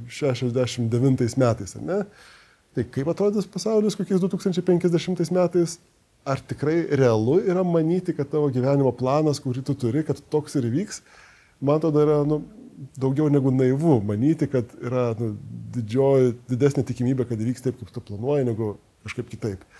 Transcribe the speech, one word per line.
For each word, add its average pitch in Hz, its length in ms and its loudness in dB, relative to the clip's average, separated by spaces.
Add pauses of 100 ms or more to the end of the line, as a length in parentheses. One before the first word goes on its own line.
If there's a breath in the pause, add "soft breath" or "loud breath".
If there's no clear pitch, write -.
šešiasdešimt 120 840 -2
devintais 123 460 2
metais, 117 400 0
ar 107 80 -10
ne? 185 160 -2 (760 loud breath)
Tai 123 80 0
kaip 135 240 -6
atrodys 202 400 0
pasaulis 214 480 0
kokiais 190 240 0
du 190 80 2
tūkstančiai 180 360 -2
penkiasdešimtais 175 680 0
metais? 175 460 0 (480)
Ar 139 160 -2
tikrai 151 460 -2
realu 127 500 4
yra 190 240 0
manyti, 170 500 0
kad 143 160 -6
tavo 147 220 0
gyvenimo 135 420 2
planas, 139 480 0
kurį 131 220 -4
tu 139 140 -2
turi, 127 260 0
kad - 180 -4
toks 151 380 -4
ir 117 80 0
įvyks? 151 340 -4 (640 soft breath)
Man 143 160 2
atrodo, 151 240 2
yra, 151 200 4
nu, 147 180 0 (520)
daugiau 135 380 0
negu 139 240 4
naivu 135 460 4
manyti, 120 500 0
kad 123 240 -2
yra, 123 380 -2
nu, 113 180 -4 (380)
didžioji, 123 680 2 (100)
didesnė 135 400 2
tikimybė, 127 400 -2
kad 110 160 -4
įvyks 120 240 -4
taip, 123 140 -2
kaip - 160 -16
tu 113 80 -12
planuoji, 127 420 -2
negu 110 280 -2 (280)
kažkaip 120 300 -12
kitaip. 104 320 -8 (180 loud breath)